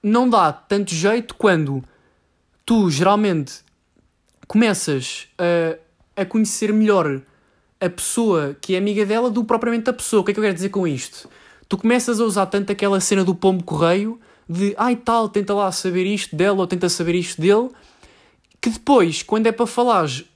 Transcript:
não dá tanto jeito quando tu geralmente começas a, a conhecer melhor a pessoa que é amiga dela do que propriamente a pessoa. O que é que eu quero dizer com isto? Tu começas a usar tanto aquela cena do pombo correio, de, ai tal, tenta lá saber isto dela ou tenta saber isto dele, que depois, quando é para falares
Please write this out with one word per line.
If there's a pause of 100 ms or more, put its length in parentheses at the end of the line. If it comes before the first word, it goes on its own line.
não
dá
tanto
jeito
quando (800)
tu
geralmente (880)
começas
a,
a
conhecer
melhor (600)
a
pessoa
que
é
amiga
dela
do
que
propriamente
a
pessoa.
O
que
é
que
eu
quero
dizer
com
isto? (380)
Tu
começas
a
usar
tanto
aquela
cena
do
pombo
correio, (280)
de,
ai
tal,
tenta
lá
saber
isto
dela
ou
tenta
saber
isto
dele, (920)
que
depois,
quando
é
para
falares (100)